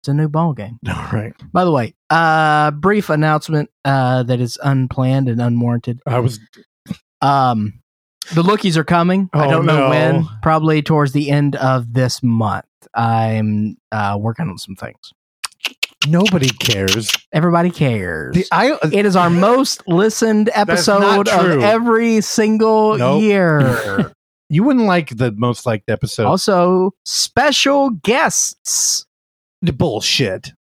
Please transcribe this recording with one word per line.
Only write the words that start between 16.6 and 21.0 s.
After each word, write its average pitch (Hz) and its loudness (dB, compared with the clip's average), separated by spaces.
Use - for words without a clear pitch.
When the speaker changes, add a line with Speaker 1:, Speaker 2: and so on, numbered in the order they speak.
Speaker 1:
Everybody 170 2
cares. 92 -4
Speaker 2:
The, 180 0
I, 240 0
Speaker 1:
It 202 0
is 196 2
our 175 2
most 220 0
listened 214 2
Speaker 2:
That's 180 0
not 202 4